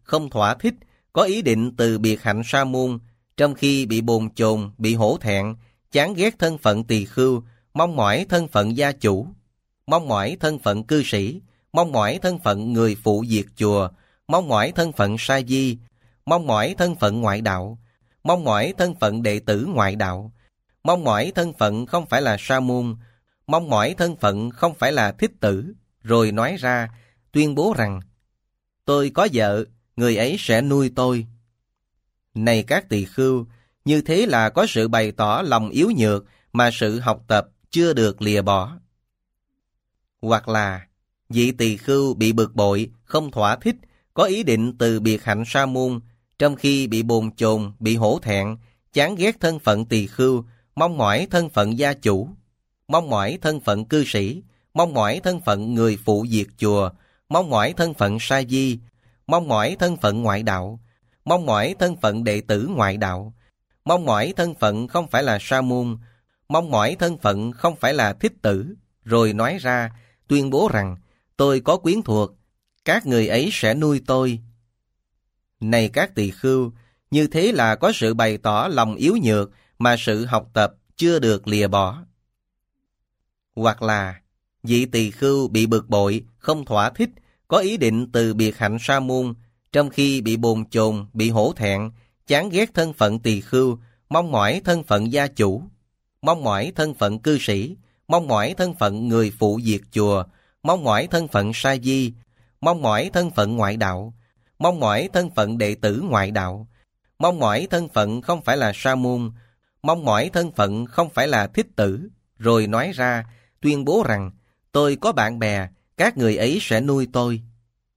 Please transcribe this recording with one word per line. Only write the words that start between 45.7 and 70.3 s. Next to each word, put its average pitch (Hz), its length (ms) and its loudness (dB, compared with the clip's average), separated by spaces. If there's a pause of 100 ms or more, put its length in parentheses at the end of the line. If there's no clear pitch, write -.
trong 143 180 2
khi 139 300 0
bị 113 160 0
bồn 113 340 0
chồn, 110 440 0
bị 110 160 0
hổ 113 260 2
thẹn, 104 340 -2 (360)
chán 151 220 2
ghét 196 260 0
thân 165 180 -2
phận 107 260 2
tỳ 110 220 0
khưu, 127 380 0 (320)
mong 160 220 0
mỏi 113 320 0
thân 175 180 0
phận 107 300 0
gia 143 160 0
chủ, 107 340 0 (600)
mong 156 220 0
mỏi 104 320 -2
thân 151 180 -2
phận 104 240 -2
cư 151 200 2
sĩ, 113 380 -4 (320)
mong 165 200 2
mỏi 113 300 0
thân 180 160 -2
phận 107 340 -2
người 113 300 2
phụ 107 260 0
việc 107 160 0 (100)
chùa, 101 340 0 (380)
mong 165 220 0
mỏi 117 260 0
thân 165 180 -2
phận 101 260 0
sa 135 280 0
di, 131 300 0 (480)
mong 165 220 0
mỏi 120 300 0
thân 175 180 0
phận 107 260 0
ngoại 107 200 0
đạo, 104 380 -6 (440)
mong 170 220 0
mỏi 117 320 2
thân 180 180 0
phận 110 280 -2
đệ 104 160 -2
tử 107 300 -2
ngoại 104 260 0
đạo, 98 380 -6 (500)
mong 170 200 2
mỏi 123 320 0
thân 170 180 -2
phận 110 340 -2
không 170 200 -4
phải 127 140 0
là 113 180 0
sa 131 200 -2
môn, 123 380 -2 (500)
mong 165 220 0
mỏi 120 280 2
thân 170 200 -2
phận 104 340 -2
không 165 240 -2
phải 131 180 -2
là 110 180 0
thích - 200 -4 (100)
tử, 107 320 -2 (300)
rồi 113 280 2
nói 113 260 -2
ra, 120 320 -2 (380)
tuyên 139 220 2